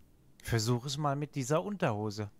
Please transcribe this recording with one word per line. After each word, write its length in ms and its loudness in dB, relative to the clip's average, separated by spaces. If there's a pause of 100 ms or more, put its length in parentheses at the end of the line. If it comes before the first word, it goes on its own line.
(420)
Versuch 440 2
es 120 -4
mal 160 0
mit 220 -4
dieser 260 2
Unterhose. 680 -2 (120)